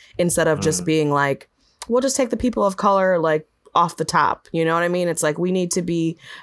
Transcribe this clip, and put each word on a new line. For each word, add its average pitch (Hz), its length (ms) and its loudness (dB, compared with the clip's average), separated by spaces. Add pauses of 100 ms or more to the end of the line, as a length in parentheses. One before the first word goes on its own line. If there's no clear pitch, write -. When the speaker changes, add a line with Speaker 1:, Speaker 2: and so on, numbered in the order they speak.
(180)
Speaker 1:
instead 170 280 2
of 156 140 0
just 156 220 0
Speaker 2:
Mm. - 20 -6
Speaker 1:
being 156 260 2
like, 143 380 0 (400)
"We'll 240 140 2
just 269 120 0
take 254 140 0
the 233 80 -2
people 226 260 -2
of 196 140 0
color, 190 420 2
like, 156 280 0 (280)
off 170 220 2
the 165 80 -4
top." - 480 0
You 165 140 0
know 160 80 2
what 170 80 2
I 175 60 0
mean? 175 200 0
It's 160 140 -2
like, 151 160 0
we 180 120 -2
need 180 200 -2
to 190 100 -2
be 170 380 -2 (240)